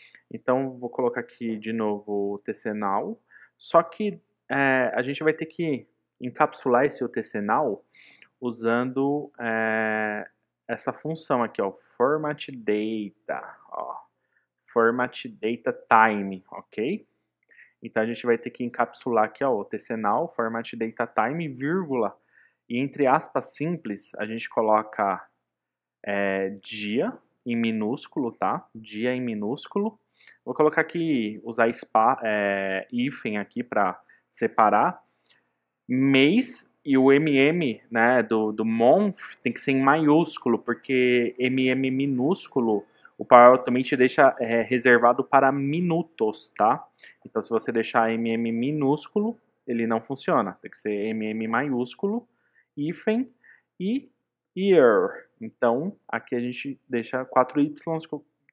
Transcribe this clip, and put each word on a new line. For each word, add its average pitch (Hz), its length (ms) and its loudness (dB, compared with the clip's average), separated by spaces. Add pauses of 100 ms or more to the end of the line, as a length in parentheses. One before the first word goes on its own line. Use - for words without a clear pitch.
(320)
Então, 131 460 -2
vou 123 120 -10
colocar 120 320 -2
aqui 117 360 -8
de 110 140 -8
novo 104 600 -4
o 101 60 -10
T 107 140 -8
C 107 200 -8
now, 107 440 -4 (400)
só - 240 4
que, 202 400 -6 (280)
é, 135 440 2
a 123 80 0
gente 139 220 -6
vai 156 100 4
ter 156 120 -6
que 156 420 -4 (320)
encapsular 127 640 0
esse 143 180 -4
U 123 60 -2
T 117 160 -6
C - 160 -8
now 113 440 -2 (560)
usando, 127 1000 -2
é, 110 880 -2 (380)
essa 117 240 -6
função 151 500 -4
aqui, 113 200 -4
ó, 98 100 -2 (260)
format 147 540 -2
data, 107 1080 -6 (120)
ó, - 260 -10 (760)
format 120 520 0
data 120 480 -6 (160)
time, 104 600 2
ok? 117 560 -6 (760)
Então, 113 220 -4
a - 20 0
gente 117 200 -8
vai 117 120 2
ter 120 120 -10
que - 140 -10
encapsular 120 600 -2
aqui, - 180 -8
ó, 135 100 0
o 101 120 -4
T - 120 -10
C 113 200 -8
now, 110 380 -2
format 117 380 -6
data 117 340 -6
time, 143 420 -2
vírgula, 135 680 -4 (500)
e 120 100 -4
entre 139 300 -2
aspas 139 480 0
simples, 151 600 -6
a 107 120 -6
gente 113 200 -8
coloca, 107 800 0 (800)
é, 98 460 -2 (120)
dia 110 500 -4 (320)
em 120 120 -4
minúsculo, 113 760 -4
tá? 104 440 -4
Dia 110 400 -6
em 127 60 -6
minúsculo. 123 800 -6 (460)
Vou 127 80 -8
colocar 151 280 2
aqui, 143 640 -2
usar 113 300 2
spa-, 117 480 2
é, 98 720 0
hífen 120 480 -4
aqui 120 240 -8
pra 98 360 0 (300)
separar. 113 720 2 (840)
Mês 139 840 2 (160)
e 139 100 2
o 131 160 6
M 143 240 4
M, 139 540 2
né, 117 320 4
do, 110 300 0
do 107 120 -4
month 127 540 4 (240)
tem 123 100 -2
que - 80 -10
ser - 120 -2
em 135 100 2
maiúsculo, 147 800 2
porque 123 800 0
M 131 300 0
M 131 200 0
minúsculo, 131 960 -2 (320)
o 113 80 -10
Power 123 320 8
Automate 127 400 -2
deixa, 127 420 2
é, 117 220 0
reservado 123 600 4
para 135 280 4
minutos, 143 1000 -4
tá? 107 360 0 (400)
Então, 117 160 -6
se - 80 -16
você 113 220 -2
deixar 113 400 0
M 113 180 -2
M 113 220 -2
minúsculo, 151 840 -2 (300)
ele 117 220 -2
não 113 120 0
funciona. 123 640 -2
Tem - 80 -16
que - 80 -20
ser 107 140 -6
M 107 340 -4
M 110 220 -6
maiúsculo, 131 800 -4 (500)
hífen 214 520 -4 (480)
e 220 320 -4 (460)
year. 131 680 6 (160)
Então, 123 560 -2 (100)
aqui - 260 -6
a 123 60 -2
gente 123 480 -8
deixa 127 380 -4
quatro 131 340 2
Ys 147 220 0
que - 80 -8
eu, 160 360 -8 (280)